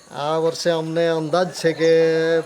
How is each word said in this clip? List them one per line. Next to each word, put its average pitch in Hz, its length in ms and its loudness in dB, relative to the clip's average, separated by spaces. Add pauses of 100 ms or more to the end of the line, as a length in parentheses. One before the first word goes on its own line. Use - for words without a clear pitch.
(160)
આ 147 200 -4
વર્ષે 165 340 -2
અમને 165 380 0
અંદાજ 165 400 0
છે 165 240 -2
કે 160 160 0 (580)